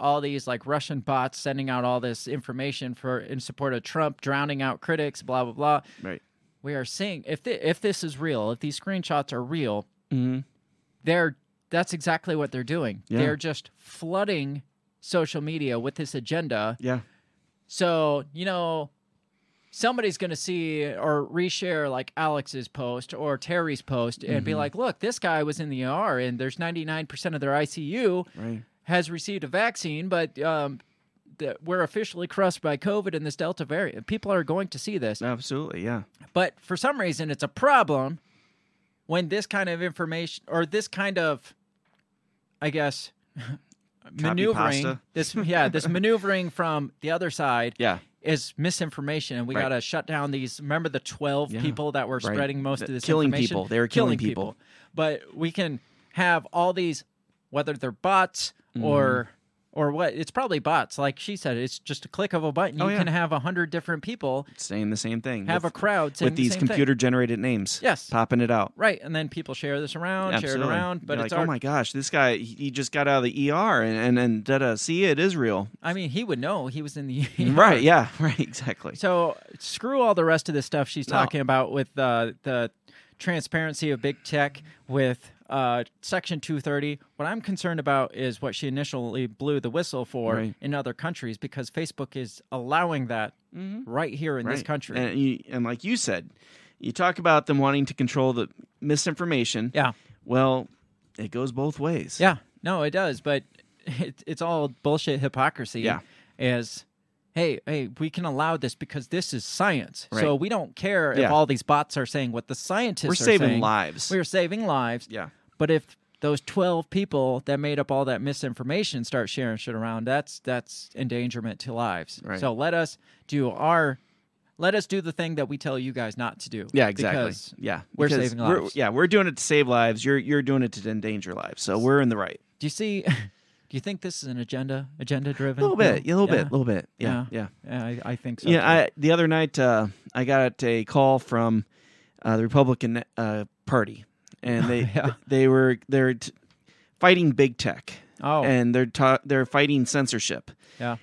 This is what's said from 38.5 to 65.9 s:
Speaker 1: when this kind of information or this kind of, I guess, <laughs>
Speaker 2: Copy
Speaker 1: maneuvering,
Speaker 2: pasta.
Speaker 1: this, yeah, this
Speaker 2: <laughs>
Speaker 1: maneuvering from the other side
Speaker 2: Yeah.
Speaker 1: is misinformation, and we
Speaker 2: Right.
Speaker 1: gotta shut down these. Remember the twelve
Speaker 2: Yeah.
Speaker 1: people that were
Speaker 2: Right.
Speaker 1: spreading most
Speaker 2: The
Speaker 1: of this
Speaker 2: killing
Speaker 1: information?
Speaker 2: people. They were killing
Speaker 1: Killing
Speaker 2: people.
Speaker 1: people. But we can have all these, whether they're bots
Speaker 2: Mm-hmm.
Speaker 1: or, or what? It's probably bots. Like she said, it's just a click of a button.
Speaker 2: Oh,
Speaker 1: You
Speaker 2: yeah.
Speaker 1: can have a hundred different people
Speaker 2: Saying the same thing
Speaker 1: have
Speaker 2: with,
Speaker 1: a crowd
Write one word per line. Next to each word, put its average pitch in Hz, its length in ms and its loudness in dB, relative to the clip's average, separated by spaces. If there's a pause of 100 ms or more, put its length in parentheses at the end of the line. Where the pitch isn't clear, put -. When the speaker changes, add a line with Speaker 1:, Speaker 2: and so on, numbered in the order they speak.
Speaker 1:
when 170 220 0
this 196 180 -2
kind 196 220 -2
of 170 140 -4
information 165 640 -4
or 165 180 2
this 208 220 -2
kind 190 300 -2
of, 156 360 -2 (1080)
I 151 100 -2
guess, 147 420 -2 (240)
<laughs> 127 60 -14 (640)
Speaker 2:
Copy - 180 -10
Speaker 1:
maneuvering, 160 600 2
Speaker 2:
pasta. 131 160 -2 (140)
Speaker 1:
this, 160 200 -2
yeah, 170 340 4
this 156 200 0
Speaker 2:
<laughs> 170 80 2
Speaker 1:
maneuvering 196 540 2
from 156 400 -2 (100)
the 151 100 -4
other 170 200 0
side 120 480 0
Speaker 2:
Yeah. 104 200 2 (240)
Speaker 1:
is 151 340 -2
misinformation, 151 800 -4
and 120 100 -2
we 131 80 -4
Speaker 2:
Right. - 80 2
Speaker 1:
gotta 131 180 0
shut 151 260 -6
down 143 240 -2
these. 131 300 -6
Remember 151 280 -2
the 139 120 -2
twelve 143 520 -2
Speaker 2:
Yeah. 110 80 -4
Speaker 1:
people 147 320 -2
that 131 160 0
were 131 80 -4
Speaker 2:
Right. 104 180 -2
Speaker 1:
spreading 139 280 -2
most 135 180 -2
Speaker 2:
The - 60 -6
Speaker 1:
of - 60 -8
this 123 120 -6
Speaker 2:
killing 156 240 4
Speaker 1:
information? 127 260 2
Speaker 2:
people. 95 120 0
They 110 120 0
were 117 100 4
killing 123 300 2
Speaker 1:
Killing 110 120 0
Speaker 2:
people. 101 240 -4
Speaker 1:
people. - 20 -20 (380)
But 151 420 -2
we 160 160 -2
can 160 280 -4 (340)
have 175 380 4
all 175 200 4
these, 175 320 -2 (460)
whether 147 240 -2
they're 127 180 -6
bots 185 600 2 (240)
Speaker 2:
Mm-hmm. 117 80 -2
Speaker 1:
or, 135 460 4 (420)
or 147 180 0
what? 156 240 0
It's 151 160 -6
probably 220 300 -2
bots. 151 360 0
Like 143 220 -2
she - 160 -8
said, 135 220 -4
it's 127 240 -6
just - 240 -10
a - 40 -18
click - 240 -4
of 160 120 0
a 151 80 -2
button. 160 280 0
Speaker 2:
Oh, 180 60 2
Speaker 1:
You 202 60 0
Speaker 2:
yeah. 208 60 0
Speaker 1:
can 180 100 2
have 165 240 0
a 147 80 0
hundred 170 300 -2
different 160 340 -6
people 143 420 -4 (100)
Speaker 2:
Saying 104 340 -4
the 107 60 -2
same 113 240 -4
thing 113 260 -6
Speaker 1:
have 170 180 0
Speaker 2:
with, 170 80 -2
Speaker 1:
a - 40 -18
crowd 180 400 0